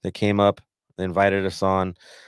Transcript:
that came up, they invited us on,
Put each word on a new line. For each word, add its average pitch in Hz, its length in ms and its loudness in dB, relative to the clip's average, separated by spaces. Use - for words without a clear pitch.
that 92 100 -6
came 104 260 0
up, 101 220 2
they 95 80 -4
invited 95 400 2
us 92 180 -4
on, 95 320 0